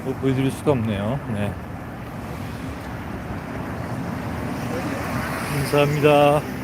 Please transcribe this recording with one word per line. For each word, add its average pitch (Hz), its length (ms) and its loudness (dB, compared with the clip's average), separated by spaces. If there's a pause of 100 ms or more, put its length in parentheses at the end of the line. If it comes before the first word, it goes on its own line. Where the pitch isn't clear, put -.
뭐, 131 120 -2
보여드릴 131 360 4
수가 - 200 2
없네요. 110 480 2 (140)
네. 101 180 0 (4000)
감사합니다. 147 1080 4